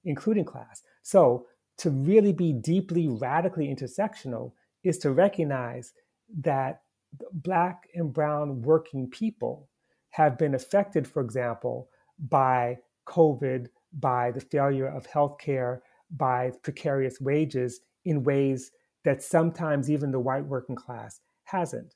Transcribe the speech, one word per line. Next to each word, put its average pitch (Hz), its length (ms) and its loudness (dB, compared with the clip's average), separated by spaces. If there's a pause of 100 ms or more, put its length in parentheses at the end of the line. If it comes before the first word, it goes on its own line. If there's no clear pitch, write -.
including 185 400 0
class. - 380 -14 (200)
So 127 440 6 (320)
to 160 120 0
really 190 420 6
be 165 200 2
deeply, 165 560 0
radically 143 600 0
intersectional 131 840 -6 (300)
is 180 160 0
to 143 120 0
recognize 135 840 0 (500)
that 135 400 -2 (500)
Black 180 640 -2
and 160 180 -4
brown 147 500 -2
working 143 480 2
people 143 580 -6 (420)
have 147 280 4
been 143 160 2
affected, 170 540 -2
for - 120 -4
example, 120 680 -4 (300)
by 127 600 2 (280)
covid, 131 600 2 (260)
by 123 380 0
the 131 100 -8
failure 139 460 0
of 139 240 -8
healthcare, 139 680 -2 (300)
by 127 420 0 (100)
precarious 139 580 -4
wages 135 600 -2 (240)
in 151 180 0
ways 135 480 0 (340)
that 139 180 2
sometimes 160 680 0
even 143 220 0
the 131 80 -2
white 135 240 -2
working 131 320 -6
class 113 440 -14 (240)
hasn't - 520 -6